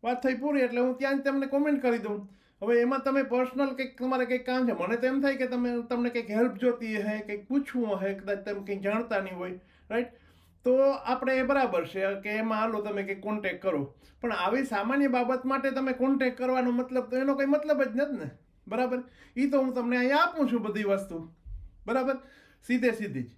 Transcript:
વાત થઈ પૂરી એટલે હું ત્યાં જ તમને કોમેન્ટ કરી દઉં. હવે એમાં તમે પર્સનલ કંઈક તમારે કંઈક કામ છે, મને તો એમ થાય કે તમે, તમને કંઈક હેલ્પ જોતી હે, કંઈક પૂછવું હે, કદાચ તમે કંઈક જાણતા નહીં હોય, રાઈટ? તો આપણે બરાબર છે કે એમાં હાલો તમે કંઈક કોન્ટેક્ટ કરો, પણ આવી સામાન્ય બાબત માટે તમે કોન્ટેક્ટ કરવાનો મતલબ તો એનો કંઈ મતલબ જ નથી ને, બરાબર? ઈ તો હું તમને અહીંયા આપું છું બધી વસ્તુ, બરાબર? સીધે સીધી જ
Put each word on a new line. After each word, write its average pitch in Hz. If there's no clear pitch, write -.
વાત 247
થઈ 262
પૂરી 277
એટલે 240
હું 254
ત્યાં 269
જ 277
તમને 277
કોમેન્ટ 285
કરી 240
દઉં. 208
હવે 233
એમાં 262
તમે 269
પર્સનલ 254
કંઈક 262
તમારે 254
કંઈક 247
કામ 254
છે, 220
મને 220
તો 233
એમ 269
થાય 277
કે 262
તમે, 247
તમને 240
કંઈક 233
હેલ્પ 226
જોતી 226
હે, 214
કંઈક 208
પૂછવું 240
હે, 196
કદાચ 196
તમે 202
કંઈક 196
જાણતા 214
નહીં 185
હોય, 180
રાઈટ? 240
તો 254
આપણે 262
બરાબર 247
છે 196
કે 202
એમાં 220
હાલો 220
તમે 202
કંઈક 196
કોન્ટેક્ટ 202
કરો, 151
પણ 233
આવી 208
સામાન્ય 254
બાબત 254
માટે 269
તમે 262
કોન્ટેક્ટ 254
કરવાનો 254
મતલબ 254
તો 247
એનો 269
કંઈ 277
મતલબ 294
જ 220
નથી 285
ને, 151
બરાબર? 247
ઈ 269
તો 277
હું 262
તમને 240
અહીંયા 254
આપું 311
છું 233
બધી 208
વસ્તુ, 190
બરાબર? 254
સીધે 247
સીધી 185
જ -